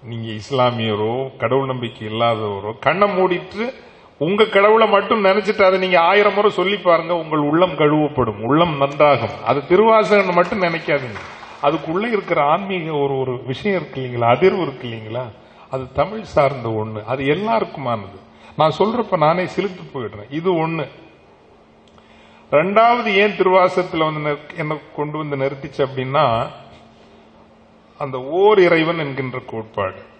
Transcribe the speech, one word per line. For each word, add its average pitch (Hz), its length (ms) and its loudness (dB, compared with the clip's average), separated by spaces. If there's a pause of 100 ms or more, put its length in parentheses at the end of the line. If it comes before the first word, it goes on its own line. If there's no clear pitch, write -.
நீங்க 113 300 -12
இஸ்லாமியரோ, 113 1040 -2
கடவுள் 131 300 0
நம்பிக்கை 120 420 -8
இல்லாதவரோ, 110 680 -2
கண்ணை 185 400 2
மூடிட்டு 185 560 -2 (440)
உங்க 202 260 2
கடவுளை 214 440 4
மட்டும் 202 360 0
நினைச்சிட்டு 196 380 2
அதை 190 160 4
நீங்க 180 220 2
ஆயிரம் 196 340 4
முறை 202 160 2
சொல்லி 190 260 -2
பாருங்க, 170 400 2
உங்கள் 156 220 -2
உள்ளம் 156 380 2
கழுவப்படும், 143 680 0
உள்ளம் 151 340 2
நன்றாகும். 139 680 2
அது 131 160 0
திருவாசகம்னு 202 720 4
மட்டும் 175 300 0
நினைக்காதீங்க. 147 560 -4 (440)
அதுக்குள்ள 160 440 -2
இருக்கிற 196 360 -2
ஆன்மீக 170 500 -2
ஒரு, 139 260 -2
ஒரு 127 280 -4
விஷயம் 175 340 -2
இருக்கு 139 200 -10
இல்லைங்களா, 123 240 -4
அதிர்வு 180 380 4
இருக்கு 135 260 -8
இல்லைங்களா, 113 340 -10 (480)
அது 131 220 -8
தமிழ் 202 300 -2
சார்ந்த 131 460 0
ஒண்ணு, 110 360 -6
அது 135 200 -6
எல்லாருக்குமானது. 156 960 -4 (380)
நான் 151 220 2
சொல்றப்ப 220 380 0
நானே 165 280 2
சிலிர்த்து 180 380 -6 (120)
போயிடுறேன். 107 360 -10
இது 160 380 0
ஒண்ணு. 160 200 -4 (1600)
ரெண்டாவது, 214 560 4
ஏன் 202 240 2
திருவாசகத்துல 180 840 2
வந்து 151 180 -4
நிற்-, 147 280 -8
என்னை 156 180 -4 (200)
கொண்டு 151 220 -6
வந்து 147 180 -6
நிறுத்திச்சு 139 400 -4
அப்படின்னா, 131 680 0 (1500)
அந்த 131 240 -8
ஓர் 190 360 4
இறைவன் 170 400 4
என்கின்ற 131 480 -6
கோட்பாடு 107 560 -6 (180)